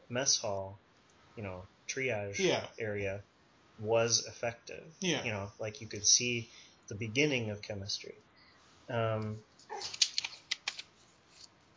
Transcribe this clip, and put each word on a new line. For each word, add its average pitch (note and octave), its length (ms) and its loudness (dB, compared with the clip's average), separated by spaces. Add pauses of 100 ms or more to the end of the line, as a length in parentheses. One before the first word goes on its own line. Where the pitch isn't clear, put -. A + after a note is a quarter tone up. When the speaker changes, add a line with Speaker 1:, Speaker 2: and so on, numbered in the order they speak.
(100)
Speaker 1:
mess B2+ 280 2
hall, G2 420 -4 (560)
you A2 80 -8
know, F2+ 240 -8 (200)
triage A2 520 -2
Speaker 2:
Yeah. D3 260 4 (140)
Speaker 1:
area G#2 420 -2 (560)
was A2+ 480 4
effective. - 760 -8
Speaker 2:
Yeah. D#3 240 0
Speaker 1:
You A2+ 80 -2
know, G2+ 280 -4
like, A2 220 -6
you A2 60 -10
could G#2+ 200 -2
see A#2+ 420 4 (380)
the - 80 -8
beginning A#2 560 2
of G#2 100 -6
chemistry. - 540 -6 (720)
Um, A2 540 0 (2250)